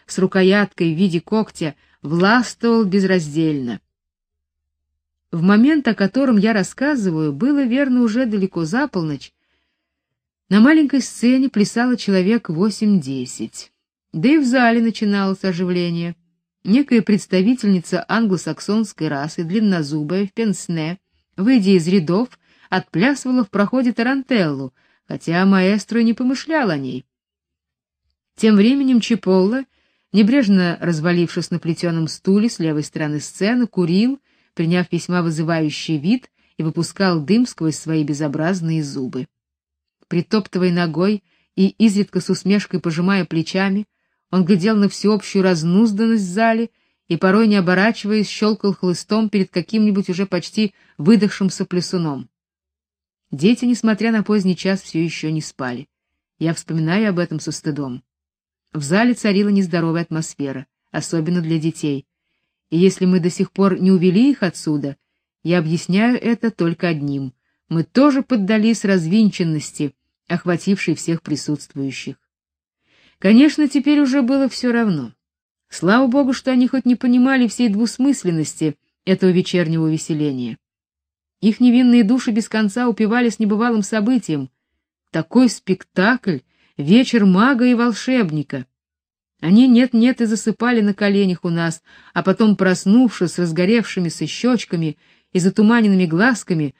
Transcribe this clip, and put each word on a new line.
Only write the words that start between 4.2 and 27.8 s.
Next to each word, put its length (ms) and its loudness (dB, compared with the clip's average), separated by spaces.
В 120 -4
момент, 440 4
о 80 0
котором 420 0
я 160 2
рассказываю, 800 -2
было, 300 0
верно, 400 0
уже 240 0
далеко 380 -2
за 240 -2
полночь. 440 -6
На 100 2
маленькой 440 4
сцене 460 0
плясало 480 0
человек 520 0
восемь-десять. 1200 -4
Да 160 -2
и 100 4
в 60 2
зале 380 2
начиналось 640 -2
оживление. 720 -4
Некая 380 2
представительница 1080 0
англосаксонской 960 -2
расы, 380 -6
длиннозубая, 800 -2
в 60 -14
пенсне, 640 -4
выйдя 400 4
из 100 0
рядов, 500 0
отплясывала 760 0
в 60 -8
проходе 420 0
тарантеллу, 840 -2
хотя 380 -2
маэстро 560 2
не 120 2
помышлял 580 -2
о 60 -2
ней. 280 -8